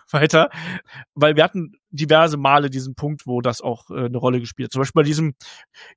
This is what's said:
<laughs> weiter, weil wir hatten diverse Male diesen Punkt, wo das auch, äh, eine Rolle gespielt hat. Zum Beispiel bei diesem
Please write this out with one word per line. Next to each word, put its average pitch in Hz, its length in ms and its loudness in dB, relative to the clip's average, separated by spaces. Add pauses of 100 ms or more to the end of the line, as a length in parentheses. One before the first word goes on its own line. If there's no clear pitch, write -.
<laughs> - 80 -20
weiter, 160 380 4 (680)
weil 151 200 2
wir 151 80 6
hatten 175 300 -4 (160)
diverse 156 480 2
Male 143 320 2
diesen 131 260 -10
Punkt, 151 320 -8
wo 123 140 -4
das 120 200 -4
auch, 120 280 -8
äh, 131 160 -6
eine 123 120 -6
Rolle 123 220 0
gespielt 120 280 -10
hat. - 60 -16
Zum 135 80 -4
Beispiel 143 200 0
bei 147 60 2
diesem 151 260 -2 (640)